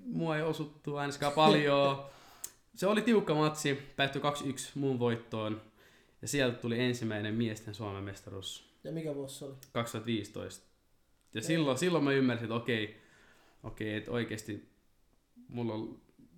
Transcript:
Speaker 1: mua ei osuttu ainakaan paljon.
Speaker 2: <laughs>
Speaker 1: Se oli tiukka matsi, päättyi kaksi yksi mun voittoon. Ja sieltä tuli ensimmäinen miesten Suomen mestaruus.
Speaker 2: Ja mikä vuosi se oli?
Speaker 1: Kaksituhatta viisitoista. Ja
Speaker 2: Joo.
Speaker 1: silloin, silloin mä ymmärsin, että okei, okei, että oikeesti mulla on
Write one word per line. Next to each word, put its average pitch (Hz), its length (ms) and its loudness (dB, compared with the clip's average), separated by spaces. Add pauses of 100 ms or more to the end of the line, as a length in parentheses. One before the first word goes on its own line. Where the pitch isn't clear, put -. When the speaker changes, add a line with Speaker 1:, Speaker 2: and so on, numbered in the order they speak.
Speaker 1:
mua 165 320 0
ei 156 60 0
osuttu 156 520 -4
ainakaan 143 380 -2
paljon. 143 720 6 (300)
Speaker 2:
<laughs> - 400 -16
Speaker 1:
Se 180 120 0
oli 214 140 4
tiukka 208 340 4
matsi, 151 440 2 (160)
päättyi 139 260 0
kaksi 143 280 -2
yksi - 260 -8
mun 135 240 0
voittoon. 110 640 -2 (600)
Ja - 60 -8
sieltä 127 300 2
tuli 117 220 -2
ensimmäinen 113 560 0
miesten 110 380 -2
Suomen 98 300 -6
mestaruus. - 680 -12 (100)
Speaker 2:
Ja 151 80 -8
mikä 156 240 -6
vuosi 135 240 -8
se 147 60 -10
oli? 139 80 -12 (200)
Speaker 1:
Kaksituhatta 117 320 -4
viisitoista. 98 600 -6 (680)
Ja 110 80 -6
Speaker 2:
Joo. - 60 -4
Speaker 1:
silloin, 156 300 2
silloin 165 260 2
mä 139 80 4
ymmärsin, 127 340 4
että 110 100 -2
okei, 117 420 -2 (640)
okei, 107 320 -6
että - 160 -6
oikeesti 110 580 -4 (800)
mulla 120 260 -4
on 110 280 -8 (360)